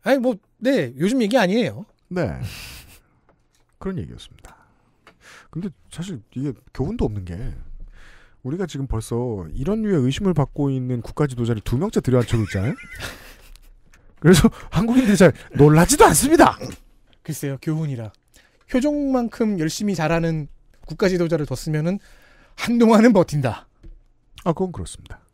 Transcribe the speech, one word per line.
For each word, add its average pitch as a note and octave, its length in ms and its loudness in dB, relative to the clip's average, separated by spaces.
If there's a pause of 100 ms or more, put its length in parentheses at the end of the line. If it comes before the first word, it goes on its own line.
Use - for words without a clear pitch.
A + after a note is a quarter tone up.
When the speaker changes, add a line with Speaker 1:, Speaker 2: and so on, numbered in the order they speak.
Speaker 1:
아니, C4 160 2
뭐, A#3+ 180 0 (220)
네, G#3+ 380 0
요즘 G#3 260 0
얘기 G#3 160 0
아니에요. F#3 480 0 (220)
Speaker 2:
네. A#2 320 -4
<laughs> - 640 -16 (760)
그런 F#3 200 -8
얘기였습니다. - 580 -16 (920)
근데 F3+ 180 -10 (220)
사실 E3+ 300 -12 (140)
이게 C3 180 -6 (200)
교훈도 F3 320 -4
없는 G#2 200 -4
게 F2 300 -8 (880)
우리가 E3+ 240 -6
지금 C#3 200 -8
벌써 A2 680 -6
이런 G3 280 -2
류의 F#3+ 220 0
의심을 E3+ 300 0
받고 C#3+ 360 0
있는 B2+ 320 -4
국가 - 240 -2
지도자를 A#2 360 -2
두 A#2+ 160 -2
명째 G3+ 220 -2
들여앉히고 A#2+ 440 2
있잖아요. G2+ 300 -4 (800)
<laughs> - 680 -20
그래서 F3 280 6 (220)
한국인들이 A3+ 460 2
잘 E3+ 160 8 (220)
놀라지도 E3+ 520 6
않습니다. D4 500 4 (680)
Speaker 1:
글쎄요, C#3 380 -8
교훈이라. C#3+ 520 -6 (600)
효종만큼 B3+ 840 -2
열심히 F3 360 -4
잘하는 D#3+ 540 -2 (380)
국가 E3+ 220 -2
지도자를 E3+ 380 -2
뒀으면은 D#3 520 -4 (580)
한동안은 A#3 560 4
버틴다. D3 540 0 (800)
Speaker 2:
아, F3 80 0
그건 F#3 200 -4
그렇습니다. - 480 -14 (140)